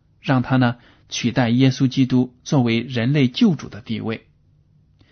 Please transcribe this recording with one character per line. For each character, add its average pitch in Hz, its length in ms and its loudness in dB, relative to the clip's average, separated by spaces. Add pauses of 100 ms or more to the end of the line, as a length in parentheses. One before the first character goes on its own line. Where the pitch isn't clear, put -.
(220)
让 131 220 0
她 131 140 -2
呢， 123 200 2 (320)
取 - 220 -4
代 123 180 0
耶 127 220 4
稣 131 160 0
基 127 180 0
督 127 380 -2
作 139 180 0
为 117 180 2
人 123 320 -4
类 143 160 2
救 180 280 2
主 - 140 -12
的 98 120 -16
地 110 180 -8
位。 107 280 -8 (840)